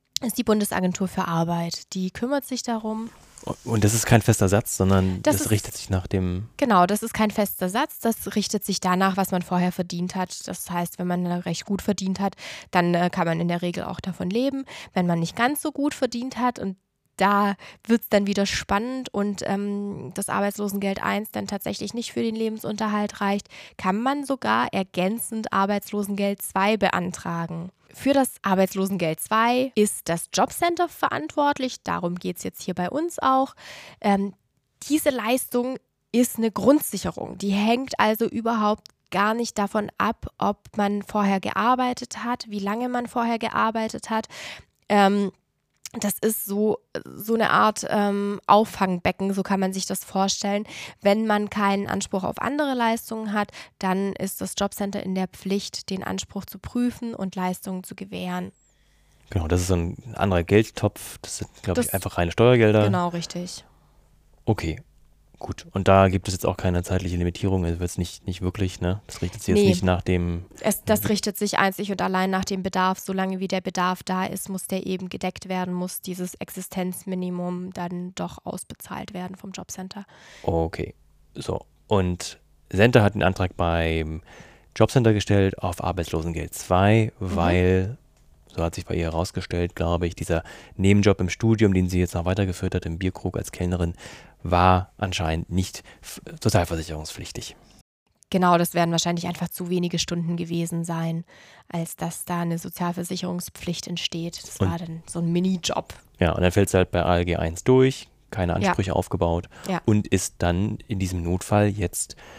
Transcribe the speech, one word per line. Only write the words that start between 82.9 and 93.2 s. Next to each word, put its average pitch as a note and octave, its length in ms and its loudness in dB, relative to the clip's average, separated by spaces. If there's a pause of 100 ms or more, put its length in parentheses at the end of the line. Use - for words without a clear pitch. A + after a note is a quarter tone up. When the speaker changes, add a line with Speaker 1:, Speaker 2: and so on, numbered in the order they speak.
Speaker 2:
hat G2+ 120 4
den G2+ 100 2
Antrag F#2 320 0
beim E2 640 0 (540)
Jobcenter A2+ 360 6
gestellt G2+ 460 2
auf F2+ 240 -6
Arbeitslosengeld E2 720 -2
zwei, G#2 640 4
Speaker 1:
Mhm. F#2+ 180 -4
Speaker 2:
weil, F#2 640 4 (480)
so - 160 -8
hat E2 120 -2
sich - 120 -10
bei - 80 -4
ihr E2+ 100 0
herausgestellt, F2 720 -2
glaube E2+ 300 0
ich, E2 80 -4
dieser D#2+ 300 -2 (320)
Nebenjob G2+ 440 6
im F#2 80 0
Studium, G#2+ 460 4
den F#2 160 4
sie F#2 80 2
jetzt F2+ 160 2
noch E2+ 100 -2
weitergeführt F#2 500 -2
hat, F2+ 120 -4
im E2 120 -4
Bierkrug F#2 380 -4